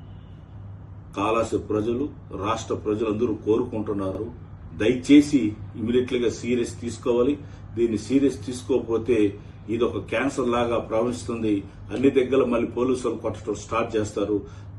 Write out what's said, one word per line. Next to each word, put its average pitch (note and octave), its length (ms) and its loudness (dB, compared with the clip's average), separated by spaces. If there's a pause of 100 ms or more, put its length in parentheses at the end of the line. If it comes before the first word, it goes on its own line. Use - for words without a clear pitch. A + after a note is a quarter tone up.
(1160)
కాళాసి A2 420 2
ప్రజలు, A#2 500 0 (360)
రాష్ట్ర A2+ 300 -2
ప్రజలు G#2+ 360 0
అందరూ G#2+ 240 2
కోరుకుంటున్నారు. G#2+ 960 0 (460)
దయచేసి B2+ 800 6 (200)
ఇమీడియట్‌గా A#2+ 540 2
సీరియస్ A#2 500 -2
తీసుకోవాలి. A#2+ 580 0 (360)
దీన్ని A2+ 240 2
సీరియస్ C3+ 480 2
తీసుకోకపోతే A2+ 920 0 (300)
ఇది A2+ 160 0
ఒక G#2 140 0
క్యాన్సర్ B2 500 -2
లాగా A#2 300 2
ప్రవహిస్తుంది. A2 880 0 (300)
అన్ని C3 160 6
దగ్గర B2+ 340 4
మళ్ళీ A#2+ 220 2
పోలీసు A#2+ 420 2
వాళ్ళు G#2+ 140 -4
కొట్టడం G#2+ 320 -4
స్టార్ట్ A2+ 420 -2
చేస్తారు. G#2 440 0 (380)